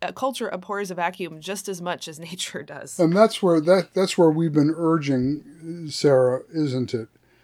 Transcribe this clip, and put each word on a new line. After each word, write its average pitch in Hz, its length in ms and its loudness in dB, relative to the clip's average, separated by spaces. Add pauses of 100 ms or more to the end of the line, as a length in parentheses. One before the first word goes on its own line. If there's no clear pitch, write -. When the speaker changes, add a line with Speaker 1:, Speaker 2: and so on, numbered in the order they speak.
Speaker 1:
a 180 120 -8
culture 247 360 -6
abhors 196 420 -8
a 175 40 -8
vacuum 170 440 -6
just 190 280 -10
as 185 140 -8
much 175 260 -8
as 156 120 -16
<laughs> 165 120 -14
nature - 320 -10
does. 143 360 -12
Speaker 2:
And 170 160 4
that's 214 260 4
where, 170 200 4
that, 175 320 2
that's 185 240 0
where 170 140 8
we've 160 220 0
been 151 220 4
urging, 160 1120 -2
Sarah, 131 520 4 (120)
isn't 127 400 -2
it? 113 160 -6 (340)